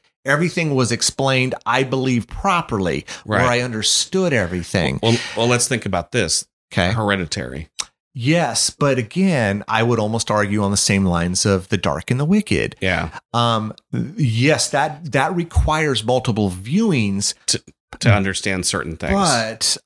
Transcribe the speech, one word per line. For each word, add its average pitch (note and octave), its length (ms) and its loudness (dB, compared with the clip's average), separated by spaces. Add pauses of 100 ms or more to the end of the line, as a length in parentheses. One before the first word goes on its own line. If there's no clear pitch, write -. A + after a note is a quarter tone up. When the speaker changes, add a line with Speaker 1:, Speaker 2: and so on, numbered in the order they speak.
(240)
Speaker 1:
everything D#3 520 0
was A#2+ 180 2
explained, C3 600 0 (120)
I B2+ 180 2
believe, B2+ 440 0
properly, G#2 800 -2 (200)
Speaker 2:
Right. G#2 160 0
Speaker 1:
where B2 100 4
I A#2+ 80 2
understood B2+ 720 0
everything. F2 720 0
Speaker 2:
Well, A#2 140 4 (180)
well, A#2 120 0
let's B2 200 2
think A#2+ 180 -4
about F#2 280 -4
this. G2 340 0 (240)
Speaker 1:
Okay. F#2 220 2
Speaker 2:
Hereditary. F2 760 -2 (460)
Speaker 1:
Yes, C3+ 560 0
but C#3 280 0
again, A#2+ 720 0
I A2 160 2
would A#2 160 2
almost A2 320 -2
argue G#2 320 2
on G2 80 0
the G2 60 0
same G2 280 2
lines F2 400 0
of F#2+ 240 0
The G#2 80 0
Dark D#2+ 340 -2
and B2+ 80 0
the D3 60 0
Wicked. D3+ 560 0
Speaker 2:
Yeah. F2 360 -2 (160)
Speaker 1:
Um, A2+ 400 0 (180)
yes, C3 800 0
that, D3 420 -2
that D3 220 0
requires D#3 680 0
multiple A2+ 460 0
viewings. G#2 840 0 (140)
Speaker 2:
To, - 140 -2 (380)
to B2 120 2
understand F#2+ 540 0
certain E2 300 -4
things. - 180 -4
Speaker 1:
But A#2+ 720 0